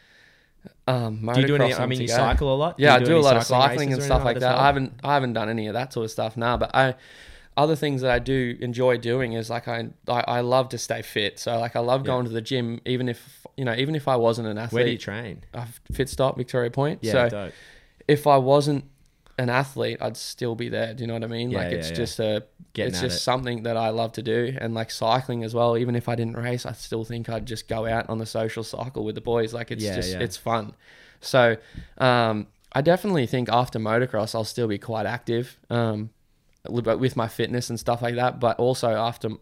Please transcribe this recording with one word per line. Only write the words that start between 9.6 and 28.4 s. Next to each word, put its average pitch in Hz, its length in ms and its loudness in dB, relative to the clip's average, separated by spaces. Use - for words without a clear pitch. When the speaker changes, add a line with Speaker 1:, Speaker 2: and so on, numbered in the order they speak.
Speaker 1:
I, 117 200 -6
I, 120 180 0
I 120 140 0
love 123 300 2
to 120 80 -6
stay 117 240 -6
fit. - 360 -4
So, 117 200 -4
like, 117 180 -4
I 117 40 2
love 127 220 0
Speaker 2:
Yeah. 127 100 -6
Speaker 1:
going 123 140 0
to 113 60 -6
the 113 80 -2
gym, 117 440 -4
even 127 240 -2
if, - 360 -10
you 135 80 -4
know, 117 100 0
even 139 200 -2
if 143 140 -4
I 131 80 2
wasn't 117 320 2
an 104 100 -4
athlete. 113 160 -6
Speaker 2:
Where 123 100 4
do 123 80 2
you 113 60 -6
train? 101 460 -10
Speaker 1:
I've, 120 260 -12
Fit 127 160 -2
Stop, 135 280 0
Victoria 123 340 -2
Point. 147 320 -2
Speaker 2:
Yeah, 113 100 0
Speaker 1:
So 123 160 4
Speaker 2:
dope. 104 240 -6
Speaker 1:
if 143 180 4
I 143 120 8
wasn't 139 460 4
an 123 140 0
athlete, 120 500 -2
I'd 113 160 -4
still - 380 -6
be 120 140 -6
there. 113 260 -4
Do 127 80 -10
you 113 60 -4
know 117 60 -4
what 117 100 -4
I - 20 -6
mean? 117 240 -4
Speaker 2:
Yeah, 98 80 -2
Speaker 1:
Like, 90 140 -2
Speaker 2:
yeah, 87 60 -2
Speaker 1:
it's 80 120 -6
Speaker 2:
yeah. 82 60 -6
Speaker 1:
just 117 240 -4
a, 107 240 0
Speaker 2:
Getting 104 180 -4
Speaker 1:
it's 92 120 -4
Speaker 2:
at 131 60 0
Speaker 1:
just 87 80 -4
Speaker 2:
it. - 80 -4
Speaker 1:
something 123 400 -2
that 117 120 -2
I 113 120 0
love 113 240 -2
to 113 100 -8
do. 120 360 -2
And, 113 140 -4
like, 113 180 -4
cycling 120 520 0
as 110 120 -6
well, 117 220 2
even 120 200 0
if 120 120 -4
I 120 60 -2
didn't 117 220 -4
race, 120 280 -6
I - 80 -8
still - 320 -8
think 117 240 -8
I'd 113 180 -6
just 117 220 -10
go 113 160 -2
out 113 240 -2
on 113 100 -4
the 113 80 -6
social 113 360 -4